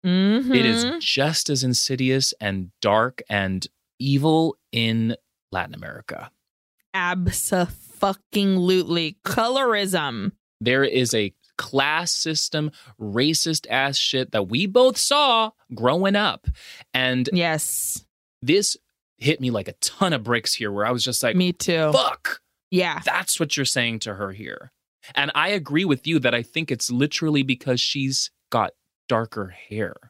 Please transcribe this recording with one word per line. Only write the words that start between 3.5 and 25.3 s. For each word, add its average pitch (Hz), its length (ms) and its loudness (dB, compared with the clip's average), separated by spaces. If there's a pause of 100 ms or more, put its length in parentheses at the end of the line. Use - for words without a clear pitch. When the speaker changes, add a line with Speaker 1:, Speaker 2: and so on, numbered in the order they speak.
Speaker 2:
evil 151 600 2 (120)
in 113 460 0 (340)
Latin 92 240 -6
America. - 560 -14 (640)
Speaker 1:
Abso-fucking-lutely. 180 2250 0
Colorism. 202 1080 0 (280)
Speaker 2:
There 127 240 2
is 123 300 0
a 104 180 0 (260)
class 151 540 0
system, 151 580 -2 (300)
racist 147 720 0
ass 135 260 2
shit - 360 -2
that 101 160 0
we 131 180 0
both 254 300 6
saw 247 540 2 (240)
growing 160 420 2
up. 202 300 0 (480)
And 127 380 0
Speaker 1:
Yes. - 720 -2 (360)
Speaker 2:
this 170 360 2 (420)
hit 143 220 0
me 127 100 0
like 104 180 -2
a - 60 -12
ton - 380 -2
of 120 120 -4
bricks 117 300 -2
here 104 180 -6
where 104 140 -2
I 117 40 0
was 123 140 0
just - 180 -2
like, 120 140 2
Speaker 1:
Me 180 160 2
too. 160 400 0
Speaker 2:
"Fuck." - 480 -2 (300)
Speaker 1:
Yeah. 180 340 0
Speaker 2:
That's - 340 -2
what 151 180 -2
you're 135 100 0
saying 117 340 0
to 104 140 -8
her 98 180 -6
here. 98 400 -14 (420)
And 143 200 0